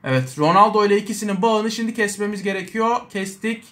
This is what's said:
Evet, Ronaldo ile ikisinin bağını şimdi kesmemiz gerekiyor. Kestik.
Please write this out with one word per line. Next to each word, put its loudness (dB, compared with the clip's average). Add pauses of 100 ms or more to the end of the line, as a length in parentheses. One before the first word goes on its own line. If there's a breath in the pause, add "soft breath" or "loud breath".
Evet, -2
Ronaldo 6
ile 4
ikisinin -4
bağını 2
şimdi -6
kesmemiz -4
gerekiyor. -2
Kestik. -6